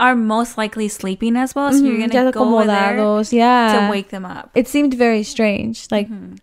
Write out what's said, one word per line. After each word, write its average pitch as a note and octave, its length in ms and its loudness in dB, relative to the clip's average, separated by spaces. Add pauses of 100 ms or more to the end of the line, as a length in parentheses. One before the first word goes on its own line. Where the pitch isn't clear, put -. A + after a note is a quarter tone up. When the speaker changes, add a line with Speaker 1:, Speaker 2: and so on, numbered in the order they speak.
Speaker 1:
are B3+ 160 4
most A3+ 420 -2
likely G#3+ 300 -4
sleeping G#3 480 -4
as B3+ 180 -2
well, C#4+ 180 0
so C#4 120 4
you're C4+ 100 2
Speaker 2:
Mm-hmm. A3+ 160 -2
Speaker 1:
gonna B3+ 160 2
Speaker 2:
Ya B3+ 60 2
Speaker 1:
go A#3 240 2
over G#3+ 100 4
there G3+ 320 0
Speaker 2:
acomodados, G#3+ 340 0
yeah. A#3 540 4
Speaker 1:
to G#3 60 0
wake G3+ 160 -6
them F#3+ 160 -12
up. F3+ 320 -14
Speaker 2:
It A#3+ 100 2
seemed C#4+ 280 0
very A#3 280 2
strange. G#3+ 720 -4
Like, G#3 180 -2
Speaker 1:
Mm-hmm. F#3 320 -16